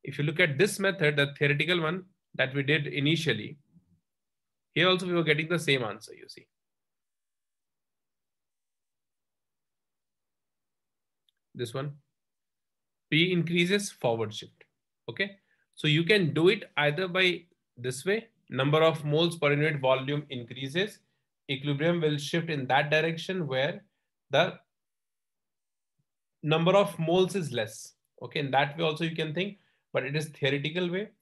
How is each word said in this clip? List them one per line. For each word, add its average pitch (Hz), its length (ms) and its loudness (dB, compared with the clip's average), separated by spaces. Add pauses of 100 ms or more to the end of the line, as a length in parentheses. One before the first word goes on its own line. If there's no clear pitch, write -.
If 139 140 -10
you 143 60 -2
look 151 160 -2
at 160 180 0
this 202 200 0
method, 185 380 0
the 143 240 2
theoretical 151 420 2
one 165 220 -2 (320)
that 131 180 -2
we 139 100 -2
did 147 240 0
initially, 143 680 -2 (1160)
here 165 140 2
also 185 200 2
we 180 60 -2
were 170 100 2
getting 156 240 0
the 170 120 -2
same 139 240 0
answer, 104 300 -10
you - 140 -20
see. - 200 -20 (4000)
This 120 160 -6
one, 143 200 -6 (1160)
P 170 220 4
increases, 175 580 0
forward 113 440 -2
shift, - 320 -16 (440)
okay? 196 280 -6 (380)
So - 120 -4
you 156 160 4
can 170 300 4
do 160 160 6
it 214 160 0 (100)
either 147 320 0
by 180 360 0 (340)
this 127 280 -8
way, 214 220 -2 (220)
number 147 340 2
of 160 220 2
moles 165 320 2
per 147 140 2
unit 147 280 0
volume 135 500 0
increases, 135 680 -6 (500)
equilibrium 147 520 0
will 151 160 2
shift 165 320 -4
in 139 180 -4
that 147 240 2
direction 160 560 0
where 135 380 -2 (460)
the 147 280 2 (1800)
number 165 320 4
of 196 240 4
moles 180 360 2
is 151 180 -2
less. 110 400 -6 (280)
Okay, 127 200 -6
in 139 100 -4
that 143 260 2
way 165 60 -2
also 160 220 -2
you 160 100 -4
can 156 180 -4
think, 190 240 -6 (360)
but 131 100 -2
it 139 140 -4
is 151 100 -2
theoretical 151 640 -2
way. 202 200 -6 (100)